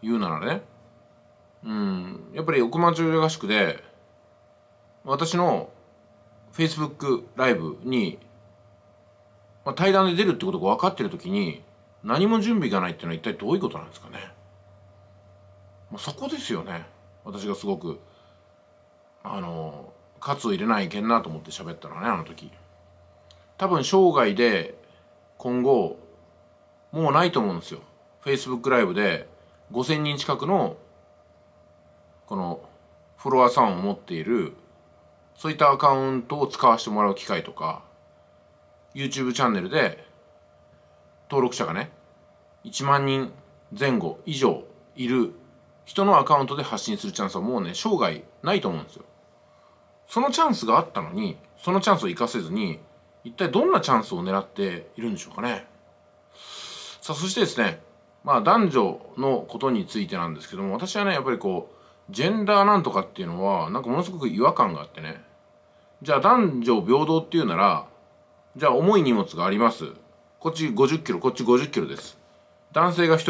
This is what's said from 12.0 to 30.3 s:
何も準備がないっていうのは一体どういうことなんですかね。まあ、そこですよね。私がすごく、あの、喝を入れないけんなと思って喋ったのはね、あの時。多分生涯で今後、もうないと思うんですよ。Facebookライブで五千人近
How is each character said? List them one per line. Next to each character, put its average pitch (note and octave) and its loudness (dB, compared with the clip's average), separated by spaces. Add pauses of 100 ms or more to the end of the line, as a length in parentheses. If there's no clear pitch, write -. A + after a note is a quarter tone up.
何 C#3 2
も A3+ 2
準 A3+ 0
備 D#3 0
が G2 0
な F2+ -2
い - -4
っ - -12
て - -16
い - -12
う - -12
の - -4
は E2 -4
一 D#2+ -10
体 G#2+ -6
ど G#2 -6
う D#3+ 2
い - 0
う - -2
こ D3+ -2
と D#2 -10
な E2 -16
ん - -20
で - -20
す - -20
か - -20
ね。 - -16 (1700)
ま - -14
あ、 - -14
そ - -10
こ C4+ -10
で D4+ -8
す - -8
よ E2+ -6
ね。 - -12 (400)
私 G#2 -10
が G3 -4
す - -14
ご G2 -2
く、 D#2+ -12 (1200)
あ G2 -10
の、 - -12 (280)
喝 - -4
を - 0
入 G3 -2
れ G#2+ -2
な A2 2
い F#2 -4
け G#2 -8
ん G#2+ -4
な A#2 2
と E2 -12
思 D#2+ -10
っ - -14
て - -20
喋 E2+ -14
っ - -12
た D#2 -18
の F2 -16
は F2+ -10
ね、 A2+ -4
あ G#2 -2
の E2 -8
時。 - -18 (1080)
多 F#3+ 0
分 E3 2
生 F#3 6
涯 A2+ 4
で G2+ 2 (640)
今 B2 -2
後、 A#2+ 2 (960)
も D#3 2
う - 4
な D#3+ 4
い E3+ -2
と B2+ 0
思 G2+ -2
う F2 -6
ん E2+ -8
で - -14
す - -14
よ。 - -16 (420)
Facebook B2+ -4
ラ B2 6
イ A2 4
ブ F2+ -4
で F#2+ 0 (420)
五 A#2+ -4
千 D3+ 0
人 D3 -2
近 C3+ -4